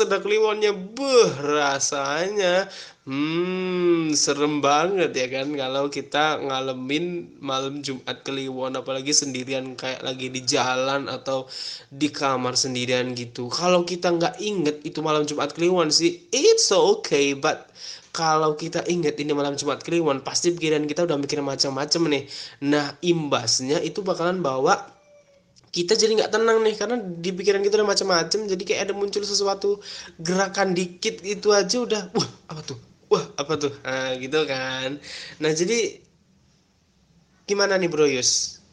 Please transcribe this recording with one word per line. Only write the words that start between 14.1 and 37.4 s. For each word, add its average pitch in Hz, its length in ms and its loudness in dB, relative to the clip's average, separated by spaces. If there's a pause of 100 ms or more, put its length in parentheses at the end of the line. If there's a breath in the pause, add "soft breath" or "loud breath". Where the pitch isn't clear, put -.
nggak 170 240 0
inget 175 480 -2
itu 151 160 -8
malam 151 240 2
Jumat 147 240 -2
Kliwon 170 400 2
sih, 165 400 2
it's 427 400 4
okay, 160 640 4
but 139 320 -2 (480 loud breath)
kalau 156 400 2
kita 165 320 -4
inget 160 320 0
ini 147 160 0
malam 143 240 -2
Jumat 139 240 -2
Kliwon, 156 400 0
pasti 170 320 0
pikiran 151 320 0
kita 147 160 -2
udah 156 160 2
mikir 143 240 -2
macam-macam 143 720 0
nih. - 160 -2 (320 loud breath)
Nah, 143 400 2
imbasnya 143 800 0
itu 185 240 -4
bakalan 180 320 0
bawa 143 560 0 (800)
kita 175 240 2
jadi 214 160 4
nggak 220 160 2
tenang 226 320 4
nih, 214 160 2
karena 220 240 -2
di 175 320 -6
pikiran 196 240 2
kita 202 240 2
udah 202 160 2
macam-macam, 190 480 2
jadi 190 160 -2
kayak 180 240 -2
ada 196 80 -4
muncul 202 320 -4
sesuatu 202 560 -2 (400 loud breath)
gerakan 190 480 0
dikit 180 560 -2
itu 208 240 0
aja 202 320 4
udah, 208 200 -2 (120)
"Wah, 196 160 0 (160)
apa 156 160 -14
tuh? 127 160 -12 (320)
Wah, 170 240 2
apa 151 240 -2
tuh?" 143 240 -2
Nah, 131 320 -2
gitu 135 320 -2
kan. 131 560 -4 (400 loud breath)
Nah, 156 80 2
jadi 185 480 0 (1500)